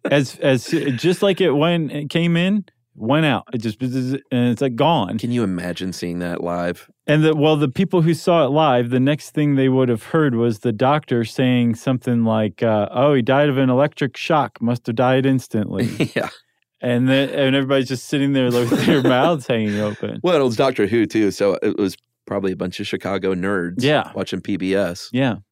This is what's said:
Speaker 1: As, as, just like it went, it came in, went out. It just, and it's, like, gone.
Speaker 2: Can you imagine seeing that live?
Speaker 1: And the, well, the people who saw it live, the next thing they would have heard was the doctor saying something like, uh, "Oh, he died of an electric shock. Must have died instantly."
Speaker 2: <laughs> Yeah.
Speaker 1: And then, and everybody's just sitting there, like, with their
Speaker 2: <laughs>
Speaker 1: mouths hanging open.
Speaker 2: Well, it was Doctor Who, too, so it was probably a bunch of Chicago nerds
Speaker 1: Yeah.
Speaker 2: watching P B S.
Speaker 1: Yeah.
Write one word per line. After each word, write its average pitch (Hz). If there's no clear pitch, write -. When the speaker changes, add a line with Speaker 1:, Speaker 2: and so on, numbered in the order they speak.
Speaker 1:
As, 139
as, 135
just 156
like 196
it 170
went, 160
it 147
came 170
in, 190
went 135
out. 131
It 123
just, 107
and 127
it's, 123
like, 135
gone. 120
Speaker 2:
Can 120
you 120
imagine 90
seeing 87
that 87
live? 87
Speaker 1:
And 156
the, 156
well, 151
the 147
people 185
who 165
saw 165
it 123
live, 131
the 127
next 143
thing 147
they 135
would 131
have 117
heard 151
was 117
the 120
doctor 127
saying 123
something 120
like, 110
uh, 107
"Oh, 143
he 127
died 139
of 131
an 135
electric 139
shock. 147
Must 117
have 113
died 127
instantly." 117
Speaker 2:
<laughs> -
Yeah. -
Speaker 1:
And 123
then, 135
and 135
everybody's 135
just 131
sitting 139
there, 127
like, 120
with 143
their 143
Speaker 2:
<laughs> 131
Speaker 1:
mouths 151
hanging 107
open. 107
Speaker 2:
Well, 170
it 135
was 120
Doctor 107
Who, 110
too, 104
so 98
it -
was 95
probably 98
a 90
bunch 92
of 104
Chicago 95
nerds 90
Speaker 1:
Yeah. 143
Speaker 2:
watching 95
P 101
B 92
S. 92
Speaker 1:
Yeah. 123